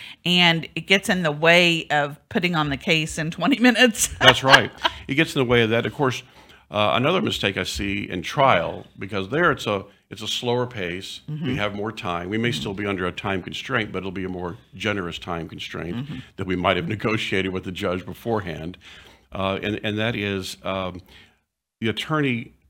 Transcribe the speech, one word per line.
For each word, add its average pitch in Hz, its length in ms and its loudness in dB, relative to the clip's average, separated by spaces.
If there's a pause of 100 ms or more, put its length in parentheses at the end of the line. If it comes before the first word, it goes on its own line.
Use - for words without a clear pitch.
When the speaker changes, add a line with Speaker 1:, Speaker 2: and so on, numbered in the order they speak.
(240)
Speaker 1:
and 170 420 4 (100)
it 160 120 -8
gets 196 220 2
in 185 140 0
the 156 80 2
way 165 580 4
of 147 280 0 (120)
putting 175 260 0
on 151 140 2
the 139 80 -2
case 160 400 0
in 160 140 -4
twenty 175 280 2
minutes. 233 480 6
<laughs> - 140 -8
Speaker 2:
That's 254 240 6
right. 123 260 6 (380)
It 139 60 0
gets 160 200 2
in 147 40 0
the 131 100 4
way 120 140 8
of 110 80 4
that. 113 140 2
Of 113 80 -4
course, 127 300 0 (480)
uh, 104 240 2
another 151 260 2
mistake 104 340 0
I 98 80 -2
see 101 460 -4
in 90 140 -4
trial, 95 640 2 (100)
because 98 320 -6
there 160 220 2
it's - 160 -4
a, 98 180 0 (240)
it's 107 140 -12
a 107 40 -6
slower 123 380 -2
pace. 95 640 -8
Speaker 1:
Mm-hmm. 151 160 -6
Speaker 2:
We 127 120 -2
have 101 180 -2
more 104 160 -6
time. 90 400 -6
We 110 80 -2
may 117 100 2
Speaker 1:
Mm-hmm. 120 100 -4
Speaker 2:
still 104 140 -4
be 101 140 -4
under 92 180 -2
a 90 60 -2
time 95 320 -4
constraint, 110 480 -4
but 92 80 -4
it'll 95 120 -8
be 92 120 -6
a 92 60 -6
more 90 280 -6 (160)
generous 95 460 -4
time 85 280 -6
constraint 90 500 -8
Speaker 1:
Mm-hmm. 143 180 -8 (220)
Speaker 2:
that 98 100 -4
we 92 80 0
might 92 220 4
have 85 100 -2
<laughs> 104 100 -4
negotiated 104 560 0
with 92 100 -4
the 98 80 -8
judge 90 360 -2
beforehand. 87 720 -6 (520)
Uh, 95 300 -2
and, 104 220 -2
and 104 160 -2
that 113 160 0
is, 101 480 -4
um, 92 380 -6 (800)
the 110 100 -2
attorney 127 640 -2 (160)